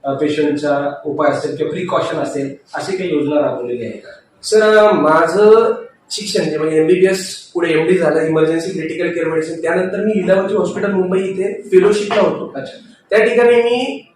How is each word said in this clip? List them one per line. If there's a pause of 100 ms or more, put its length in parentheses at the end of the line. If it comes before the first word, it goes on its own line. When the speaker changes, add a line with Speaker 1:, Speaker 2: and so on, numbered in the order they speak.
Speaker 1:
अ,
पेशंटचा (140)
उपाय
असेल
किंवा
प्रिकॉशन
असेल, (200)
अशी
काही
योजना
राबवलेली
आहे
का? (320)
Speaker 2:
सर,
माझं (360)
शिक्षण
जे
म्हणजे
एमबीबीएस (180)
पुढे
एमडी
झालं,
इमर्जन्सी
क्रिटिकल
केअर
मेडिसिन,
त्यानंतर
मी
लीलावती
हॉस्पिटल
मुंबई
इथे
फेलोशिपला
होतो.
Speaker 1:
अच्छा. (320)
Speaker 2:
त्या
ठिकाणी
मी